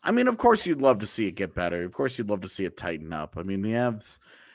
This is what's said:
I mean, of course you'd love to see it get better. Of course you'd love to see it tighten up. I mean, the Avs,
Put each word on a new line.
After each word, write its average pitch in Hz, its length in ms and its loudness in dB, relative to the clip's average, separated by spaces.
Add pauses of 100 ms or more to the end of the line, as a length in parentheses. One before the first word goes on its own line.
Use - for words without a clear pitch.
I - 80 2
mean, 247 160 4
of 240 100 2
course 226 300 6
you'd 147 140 0
love 127 180 6
to 104 80 -6
see 110 200 -2
it 85 40 -2
get 90 240 -6
better. 87 280 -2
Of 90 100 -8
course 127 240 -2
you'd 107 120 -4
love 98 120 -2
to 120 80 -10
see 98 160 -4
it 85 120 -6
tighten 82 360 -8
up. 78 240 -8
I 85 60 -6
mean, 98 180 -4
the 107 100 -2
Avs, 117 460 -2 (360)